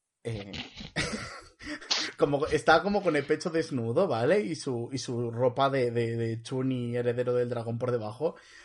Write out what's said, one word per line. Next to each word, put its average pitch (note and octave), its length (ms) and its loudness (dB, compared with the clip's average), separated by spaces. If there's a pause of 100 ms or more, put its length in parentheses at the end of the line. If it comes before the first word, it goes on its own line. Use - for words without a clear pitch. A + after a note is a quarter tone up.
(240)
eh, G2+ 280 -8 (440)
<laughs> - 120 -2 (1120)
como, D3 300 2
está D#3 340 6
como G3 200 0
con E3+ 140 2
el C#3+ 80 2
pecho D#3 260 0
desnudo, D#3 580 0
¿vale? C3+ 320 4
Y F3+ 160 -2
su, A#2+ 360 -4
y C#3 60 -2
su A#2+ 320 -4
ropa B2+ 400 2
de, B2+ 200 2
de, A#2 260 0
de A2+ 260 -2
Chuni, B2+ 540 -2
heredero A#2+ 360 0
del B2 160 2
dragón, A#2 300 -4
por A#2+ 140 0
debajo, A2+ 420 -2 (300)